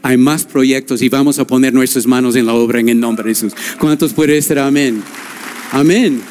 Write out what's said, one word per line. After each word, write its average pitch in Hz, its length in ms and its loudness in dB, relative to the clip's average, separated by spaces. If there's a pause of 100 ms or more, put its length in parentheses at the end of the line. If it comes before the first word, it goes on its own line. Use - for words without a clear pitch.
Hay 127 140 2
más 147 280 2
proyectos 131 560 0
y 131 80 2
vamos 139 300 0
a 135 80 0
poner 127 260 2
nuestras 127 320 2
manos 123 300 0
en 123 100 2
la 113 100 0
obra 117 260 0
en 113 80 2
el 117 100 2
nombre 113 240 -2
de 110 80 -4
Jesús. 107 240 -4 (240)
¿Cuántos 151 340 0
pueden 151 220 2
decir 147 240 0
amén? 139 420 0 (720)
Amén. 156 500 2 (100)